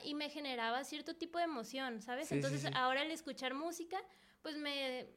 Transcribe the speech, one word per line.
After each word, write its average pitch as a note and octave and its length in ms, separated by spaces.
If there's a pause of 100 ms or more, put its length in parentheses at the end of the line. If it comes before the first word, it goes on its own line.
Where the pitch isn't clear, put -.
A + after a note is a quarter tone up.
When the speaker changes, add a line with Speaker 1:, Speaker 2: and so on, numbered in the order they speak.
Speaker 1:
y D4 100
me D4 160
generaba C4 540
cierto D4+ 320
tipo E4 220
de E4+ 80
emoción, B3 560
¿sabes? B3+ 260
Speaker 2:
Sí, - 80
sí, - 0
Speaker 1:
Entonces, C#3+ 300
Speaker 2:
sí. - 100
Speaker 1:
ahora B3+ 260
al D#4 100
escuchar C4+ 420
música, E4 440 (440)
pues D4+ 160
me, C#4 600